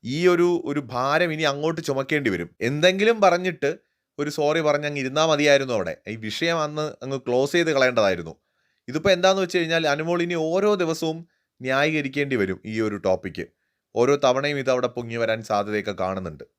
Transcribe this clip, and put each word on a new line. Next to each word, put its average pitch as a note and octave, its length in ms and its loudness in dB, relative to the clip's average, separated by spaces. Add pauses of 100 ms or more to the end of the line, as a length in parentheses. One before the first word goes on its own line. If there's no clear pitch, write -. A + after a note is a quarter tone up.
ഈ D3 240 0
ഒരു, F3 380 4
ഒരു D3 140 -2
ഭാരം C#3+ 540 0
ഇനി D#3 100 -4
അങ്ങോട്ട് D3+ 380 -2
ചുമക്കേണ്ടി C3+ 480 -2
വരും. E2+ 200 -4 (120)
എന്തെങ്കിലും F#3 600 2
പറഞ്ഞിട്ട് F3 560 2 (420)
ഒരു D3 100 -2
സോറി D#3 300 0
പറഞ്ഞ് D3+ 260 0
അങ്ങ് D3 140 -4
ഇരുന്നാ C3+ 260 0
മതിയായിരുന്നു C#3+ 480 4
അവിടെ. F2 240 -2 (100)
ഈ G#2+ 80 -8
വിഷയം D#3 460 -4
അന്ന് D3+ 320 -6 (100)
അങ്ങ് C3+ 240 -6
ക്ലോസ് B2+ 240 2
ചെയ്ത് E3 220 2
കളയേണ്ടതായിരുന്നു. G#2 640 2 (520)
ഇതിപ്പോ D#3+ 220 -2
എന്താന്ന് F#3+ 320 4
വെച്ച് F3+ 160 -2
കഴിഞ്ഞാൽ, E3 300 0
അനുമോൾ D#3 340 0
ഇനി F3 120 -2
ഓരോ F3+ 420 2
ദിവസവും E3 520 -2 (340)
ന്യായീകരിക്കേണ്ടി C#3 760 0
വരും G2 300 0
ഈ A2 160 -4
ഒരു G#2+ 160 -2
ടോപ്പിക്ക്. F#2 480 -2 (500)
ഓരോ B2 200 4
തവണയും C#3 440 0
ഇത് C3 120 -2
അവിടെ B2 160 0
പൊങ്ങി A#2 280 -8
വരാൻ A2+ 280 -2
സാധ്യതയൊക്കെ G#2 480 -2
കാണുന്നുണ്ട്. F#2 520 -6 (160)